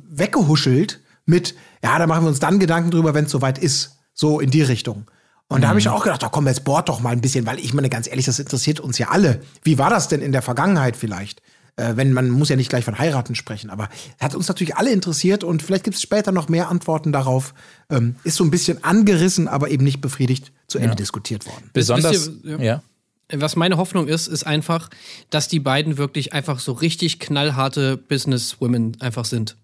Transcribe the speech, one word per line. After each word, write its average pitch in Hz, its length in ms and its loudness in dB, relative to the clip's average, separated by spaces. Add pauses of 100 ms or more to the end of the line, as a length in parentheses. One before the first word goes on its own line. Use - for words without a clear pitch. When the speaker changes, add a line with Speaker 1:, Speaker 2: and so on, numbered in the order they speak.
Speaker 1:
weggehuschelt 151 920 2 (240)
mit, 175 300 2 (280)
ja, 160 160 2
da 165 80 2
machen 165 160 2
wir 160 60 4
uns 135 100 0
dann 170 200 2
Gedanken 170 300 2
drüber, 160 240 4
wenn's 151 180 2
soweit 135 260 0
ist, - 400 -2 (160)
so 151 260 2
in 143 100 0
die 156 120 4
Richtung. 113 500 -2 (380)
Und 127 120 4
da 113 60 6
hab 107 100 6
ich 104 80 4
Speaker 2:
Mhm. 110 60 2
Speaker 1:
auch 104 120 0
gedacht, 143 200 0
da 110 60 -4
komm, 143 180 0
jetzt 131 160 0
bohrt 147 240 2
doch 117 140 -2
mal 120 100 0
ein 120 80 0
bisschen, 127 260 0
weil 123 140 -4
ich 120 140 -4
meine, 139 160 0
ganz 120 180 -4
ehrlich, 131 180 -4
das 131 140 -2
interessiert 143 400 -2
uns - 180 -6
ja 117 120 -2
alle. 175 320 4 (200)
Wie 156 160 4
war 139 120 4
das 202 180 2
denn 151 140 -2
in 139 100 -2
der 131 100 2
Vergangenheit 135 540 2
vielleicht? 104 460 -8 (340)
Äh, 117 200 -2
wenn, 135 180 2
man 127 160 2
muss 135 200 2
ja 143 60 2
nicht 127 140 0
gleich 123 160 -2
von 104 120 -6
heiraten 135 380 -2
sprechen, 107 340 -10
aber 101 200 -8 (300)
hat 143 160 -2
uns 175 120 -4
natürlich 185 300 -4
alle 262 140 2
interessiert 185 520 0
und 165 180 -2
vielleicht 185 220 -2
gibt's - 180 -4
später 208 300 0
noch 170 180 0
mehr 170 200 0
Antworten 160 420 -2
darauf. 135 420 0 (360)
Ähm, 123 340 0
ist 165 140 -2
so 185 60 2
ein 151 80 4
bisschen 175 320 0
angerissen, 185 640 4
aber 143 220 -2
eben 139 140 2
nicht 139 180 2
befriedigt 131 520 -2 (140)
zu - 100 -4
Ende 117 140 2
Speaker 2:
Ja. 104 40 0
Speaker 1:
diskutiert 104 500 -6
worden. - 280 -18
Speaker 3:
Wisst, 120 160 2
Speaker 2:
Besonders, 156 240 2
Speaker 3:
wisst 160 320 -4
ihr, 156 140 -8
Speaker 2:
ja. 123 240 -2 (480)
Speaker 3:
was 147 240 -2
meine 170 220 2
Hoffnung 180 300 -2
ist, 160 200 -2
ist - 180 -6
einfach, 160 440 -4 (400)
dass 151 180 -2
die 165 120 -2
beiden 139 380 0
wirklich 139 360 -4
einfach 139 260 -4
so 131 140 -6
richtig 165 460 -2
knallharte 135 800 -2
Businesswomen 120 1040 -2
einfach 120 240 -4
sind. 113 380 -6